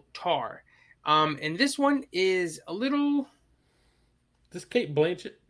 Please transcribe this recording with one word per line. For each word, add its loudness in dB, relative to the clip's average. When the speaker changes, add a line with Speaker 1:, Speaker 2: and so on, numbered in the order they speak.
Speaker 1:
Tar. -4
Um, 2
and -4
this 0
one 2
is 0
a -8
little 0
Speaker 2:
This -14
Cate -2
Blanchett? 0